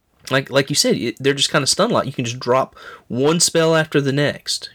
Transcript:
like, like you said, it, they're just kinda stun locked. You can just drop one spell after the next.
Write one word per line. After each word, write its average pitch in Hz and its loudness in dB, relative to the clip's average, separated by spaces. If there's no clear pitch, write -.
like, 135 0
like 139 2
you 147 -2
said, 247 2
it, 113 -4
they're 135 2
just 139 -2
kinda 147 0
stun 214 0
locked. 117 2
You 139 -8
can 127 -4
just 120 -6
drop 123 0
one 143 2
spell 165 2
after 156 2
the 135 0
next. - -4